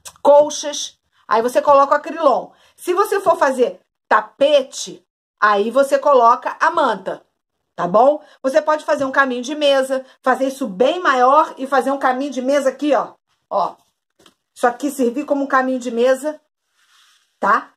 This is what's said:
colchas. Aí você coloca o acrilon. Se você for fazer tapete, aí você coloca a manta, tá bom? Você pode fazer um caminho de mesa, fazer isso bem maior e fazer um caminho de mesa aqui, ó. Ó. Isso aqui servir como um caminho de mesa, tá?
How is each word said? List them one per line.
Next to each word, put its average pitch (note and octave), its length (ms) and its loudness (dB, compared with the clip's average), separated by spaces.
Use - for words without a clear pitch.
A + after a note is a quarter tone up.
colchas. D4 720 2
Aí A3+ 160 0
você B3 180 -2
coloca C#4 320 4
o D4 40 4
acrilon. D4 560 -2
Se - 180 -6
você G4+ 240 -2
for F4+ 180 0
fazer B3+ 440 -2
tapete, B3+ 960 -2
aí G#3+ 320 2
você C#4 260 2
coloca B3+ 600 4
a D#4 100 2
manta, G#3 560 -4
tá F3 140 -6
bom? C4 340 4
Você C#4+ 180 0
pode D4+ 220 -2
fazer C#4+ 200 -2
um C4+ 80 -6
caminho B3+ 300 0
de C#4+ 140 -8
mesa, C4+ 500 -2
fazer C4 240 0
isso C4+ 220 -8
bem B3+ 320 -2
maior C#4 580 2
e C4+ 80 -8
fazer C4 240 -2
um C#4 80 -4
caminho C4 320 -4
de B3+ 100 -8
mesa C4+ 280 -2
aqui, C4+ 260 -2
ó. G3 200 -4
Ó. F#3 240 -4
Isso B3+ 60 2
aqui A#3+ 240 -4
servir B3+ 340 -4
como C#4+ 200 0
um - 20 -4
caminho C4 320 -2
de A#3+ 120 -8
mesa, C4 480 -2
tá? A3+ 380 -2